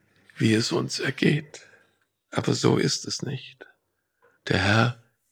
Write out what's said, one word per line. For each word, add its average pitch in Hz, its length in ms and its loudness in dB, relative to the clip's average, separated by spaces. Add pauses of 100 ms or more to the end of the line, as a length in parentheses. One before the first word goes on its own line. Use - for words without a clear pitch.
(360)
wie 110 180 2
es 117 180 0
uns 131 260 -4
ergeht. - 680 -4 (640)
Aber - 240 -2
so 120 220 2
ist - 300 -2
es - 160 -8
nicht. - 440 -10 (840)
Der - 100 2
Herr 110 440 2 (300)